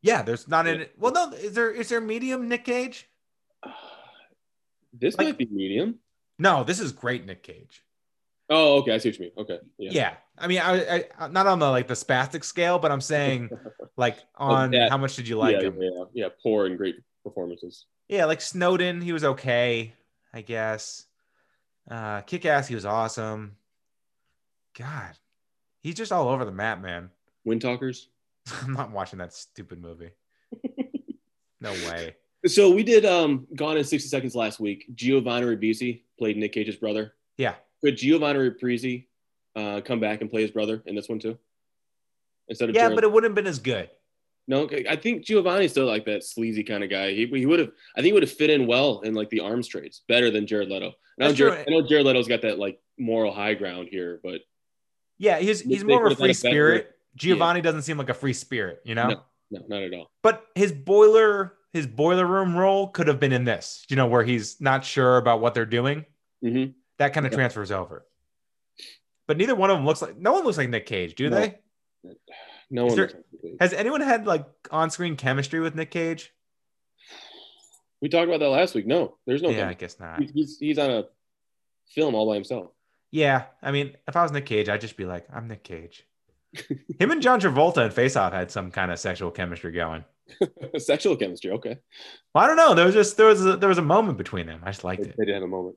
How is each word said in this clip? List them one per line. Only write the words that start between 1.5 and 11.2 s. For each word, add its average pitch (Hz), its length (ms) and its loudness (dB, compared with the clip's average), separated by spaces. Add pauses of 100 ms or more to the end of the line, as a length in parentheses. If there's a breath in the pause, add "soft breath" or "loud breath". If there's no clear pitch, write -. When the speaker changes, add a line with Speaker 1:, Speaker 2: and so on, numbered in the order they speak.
Speaker 1:
there, 233 160 0
is 226 200 -8
there 233 100 -2
medium 240 480 -6
Nick 240 160 -4
Cage? 254 460 -6 (540)
Speaker 2:
<sighs> - 40 -18 (1300 loud breath)
This 123 240 -2
Speaker 1:
Like 311 100 0
Speaker 2:
might 302 100 -4
be 123 140 -2
medium. 104 440 -4 (440)
Speaker 1:
No, 160 240 2
this 180 160 -4
is 156 120 -6
great 123 340 -8
Nick 95 180 -18
Cage. - 400 -20 (680)
Speaker 2:
Oh, 151 300 6
okay. 135 140 0
I 113 40 0
see 113 120 -2
what - 100 -8
you 87 60 -10
mean. 87 120 -14
Okay. 90 220 -10 (180)
Yeah. 98 160 -10
Speaker 1:
Yeah. 117 200 -2 (240)
I 175 100 -8
mean, 180 120 0
I, 175 460 0 (120)
I, 160 120 -10